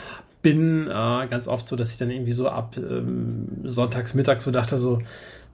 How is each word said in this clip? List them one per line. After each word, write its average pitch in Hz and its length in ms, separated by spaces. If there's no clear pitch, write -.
bin, 160 440
äh, 120 400
ganz 120 220
oft 120 180
so, - 80
dass 117 160
ich - 80
dann 123 120
irgendwie 123 220
so 127 160
ab, 117 280
ähm, 120 720
sonntags 120 500
mittags 135 300
so 135 80
dachte 123 260
so, 123 220